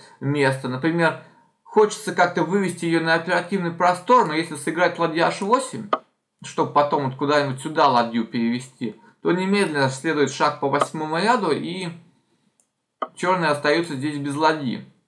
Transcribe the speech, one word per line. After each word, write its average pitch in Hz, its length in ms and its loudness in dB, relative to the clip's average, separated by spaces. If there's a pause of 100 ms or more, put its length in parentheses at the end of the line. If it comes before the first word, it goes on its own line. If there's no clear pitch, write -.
(220)
место. 135 480 0
Например, 160 560 0 (360)
хочется 208 540 0
как-то 175 300 2
вывести 180 400 -2
ее 165 160 2
на 165 140 2
оперативный 175 560 -2
простор, 180 540 4
но 151 80 -4
если 160 220 -2
сыграть 170 420 0
ладья 165 300 0
H - 140 -4
восемь, 214 480 -2 (520)
чтобы 139 300 -4
потом 143 380 0
вот 135 60 -8
куда-нибудь 143 440 0
сюда 156 300 2
ладью 117 360 2
перевести, 120 680 -4 (260)
то 165 120 2
немедленно 185 560 2
следует 147 420 0
шаг 147 300 0
по 139 80 0
восьмому 156 480 -2
ряду, 202 340 2
и 170 380 -4 (1300)
черные 175 340 0
остаются 151 440 0
здесь 147 220 -4
без 143 200 -4
ладьи. 151 520 0 (180)